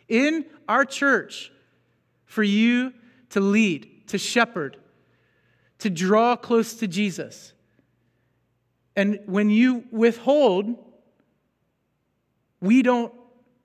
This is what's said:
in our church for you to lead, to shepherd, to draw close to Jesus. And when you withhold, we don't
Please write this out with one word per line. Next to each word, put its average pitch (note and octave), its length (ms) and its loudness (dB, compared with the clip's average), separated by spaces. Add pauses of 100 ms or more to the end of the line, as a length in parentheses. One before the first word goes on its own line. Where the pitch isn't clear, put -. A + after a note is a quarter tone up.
in D4 380 0 (200)
our B3 200 0
church - 640 -4 (720)
for - 180 -4
you A#3+ 520 0 (340)
to - 120 -4
lead, G3 680 -2
to - 80 -8
shepherd, A3+ 600 -4 (1040)
to G#3+ 100 -4
draw G#3+ 460 2
close A3+ 380 -2
to A3+ 120 -6
Jesus. E3+ 640 -8 (1400)
And G3+ 320 -2
when G#3 240 0
you A#3+ 400 2
withhold, A3+ 880 0 (1800)
we A#3 220 4
don't A#3+ 300 0 (520)